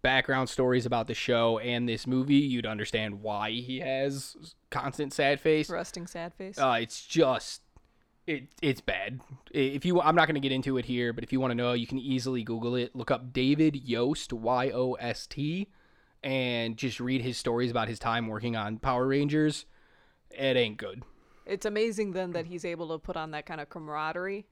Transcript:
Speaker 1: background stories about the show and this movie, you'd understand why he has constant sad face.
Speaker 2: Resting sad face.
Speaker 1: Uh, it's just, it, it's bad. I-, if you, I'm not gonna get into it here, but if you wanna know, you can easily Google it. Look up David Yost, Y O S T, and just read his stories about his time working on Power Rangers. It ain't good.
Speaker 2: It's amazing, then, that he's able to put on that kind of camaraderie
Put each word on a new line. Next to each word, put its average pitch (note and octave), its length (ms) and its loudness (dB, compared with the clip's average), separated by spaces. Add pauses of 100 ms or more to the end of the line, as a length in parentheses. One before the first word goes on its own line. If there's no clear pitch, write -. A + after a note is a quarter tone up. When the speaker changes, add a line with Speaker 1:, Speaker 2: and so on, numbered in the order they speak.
Speaker 1:
background C3 480 2
stories B2+ 360 2
about A#2 220 -2
the A#2 60 -4
show A#2 460 2
and A#2+ 280 -2
this A2+ 180 -2
movie, C3 300 2
you'd C3 300 2
understand G#2+ 560 -2
why G#2+ 300 -2
he B2 280 -6
has C3+ 560 -4 (340)
constant C#3 440 -4
sad C#3+ 260 2
face. D#3 300 4
Speaker 2:
Resting E3+ 380 -8
sad E3+ 260 -10
face. F#3+ 260 -14
Speaker 1:
Uh, C3 220 4
it's - 240 -8
just, C3 560 2 (640)
it, C#3+ 200 -4 (140)
it's C#3 200 2
bad. G2+ 400 -4 (340)
I-, - 20 2
if C#3 280 0
you, F3 160 6
I'm D#3+ 140 8
not D#3+ 120 8
gonna D3 140 2
get C3+ 100 2
into C3 260 2
it A#2+ 80 0
here, A#2+ 280 0
but A#2 100 -6
if - 80 -6
you C3 80 2
wanna B2+ 160 2
know, A#2+ 160 2
you A#2+ 160 0
can C3+ 120 -4
easily B2+ 440 0
Google A#2 320 -2
it. A#2+ 200 -2
Look B2 160 -4
up B2 200 -2
David C#3+ 460 4 (100)
Yost, B2 460 0
Y B2 380 0
O B2+ 240 0
S A#2 300 -6
T, D#3+ 440 -4 (520)
and B2 560 0
just B2 220 -4
read B2 220 0
his A#2+ 160 -4
stories A#2+ 340 0
about A#2 160 0
his A2+ 120 -6
time A#2 280 0
working A2 300 -4
on G#2+ 220 -4
Power B2+ 280 2
Rangers. D3 580 2 (680)
It C3+ 260 0
ain't A2 200 2
good. G#2+ 260 -10 (420)
Speaker 2:
It's G3 200 -4
amazing, G#3+ 460 0
then, F3+ 200 -4
that E3+ 140 -4
he's E3+ 200 -10
able E3 240 -6
to D#3+ 100 -6
put F3 180 -8
on D#3 140 -6
that D3+ 140 -8
kind D#3+ 160 -10
of C#3+ 80 -12
camaraderie E3 840 -6